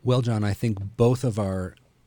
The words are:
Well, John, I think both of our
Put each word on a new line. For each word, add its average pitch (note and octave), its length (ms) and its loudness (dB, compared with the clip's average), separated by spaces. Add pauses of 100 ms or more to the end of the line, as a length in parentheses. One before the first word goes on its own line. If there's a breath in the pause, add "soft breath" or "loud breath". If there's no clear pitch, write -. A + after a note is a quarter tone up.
Well, B2+ 200 2
John, A2+ 200 0
I G#2 120 0
think G2 420 -4
both B2 260 4
of A2 160 -2
our F#2+ 360 -4 (320)